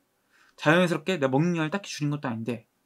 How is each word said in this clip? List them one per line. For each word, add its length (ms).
자연스럽게 640
내 80
먹는 300
양을 120
딱히 180
줄인 220
것도 160
아닌데 400